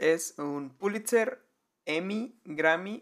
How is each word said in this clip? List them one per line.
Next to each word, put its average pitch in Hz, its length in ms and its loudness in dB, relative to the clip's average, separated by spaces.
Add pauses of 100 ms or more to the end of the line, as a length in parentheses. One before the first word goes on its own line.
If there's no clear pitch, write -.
es 160 360 2
un 143 400 -6
Pulitzer, 220 680 0 (400)
Emmy, 190 580 -4
Grammy, 160 580 0